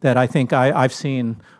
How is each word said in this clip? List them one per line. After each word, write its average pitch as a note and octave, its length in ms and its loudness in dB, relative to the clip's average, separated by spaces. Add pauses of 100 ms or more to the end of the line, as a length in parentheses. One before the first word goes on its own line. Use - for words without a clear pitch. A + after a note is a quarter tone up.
that B2+ 160 2
I B2+ 100 2
think C3 260 -2
I, C3+ 180 2
I've C3 220 0
seen B2 440 -6 (220)